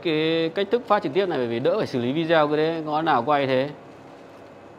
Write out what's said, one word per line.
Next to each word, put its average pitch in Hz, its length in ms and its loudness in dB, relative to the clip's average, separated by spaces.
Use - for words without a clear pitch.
cái 160 520 0
cách 196 160 -2
thức 240 160 0
phát 208 160 2
trực 139 120 -4
tiếp 196 140 2
này, 156 100 -2
bởi 123 80 0
vì 117 120 -2
đỡ 165 200 0
phải 170 80 -2
xử 131 120 -4
lý 120 140 -2
video 160 360 2
cứ 151 80 0
thế, 160 280 0
ngõ 151 180 -2
nào 147 220 2
quay 143 220 2
thế. 131 240 0